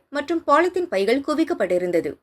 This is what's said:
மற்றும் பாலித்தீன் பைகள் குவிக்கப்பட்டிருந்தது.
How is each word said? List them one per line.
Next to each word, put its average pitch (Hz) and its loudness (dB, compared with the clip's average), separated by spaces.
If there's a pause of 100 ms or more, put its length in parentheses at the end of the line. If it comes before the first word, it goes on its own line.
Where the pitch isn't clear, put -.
மற்றும் 294 -4
பாலித்தீன் 349 2
பைகள் 214 0
குவிக்கப்பட்டிருந்தது. 180 0